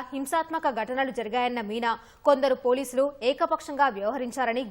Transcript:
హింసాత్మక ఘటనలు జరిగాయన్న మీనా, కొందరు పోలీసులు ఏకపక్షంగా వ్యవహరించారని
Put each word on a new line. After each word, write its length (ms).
హింసాత్మక 540
ఘటనలు 360
జరిగాయన్న 520
మీనా, 200
కొందరు 360
పోలీసులు 400
ఏకపక్షంగా 580
వ్యవహరించారని 720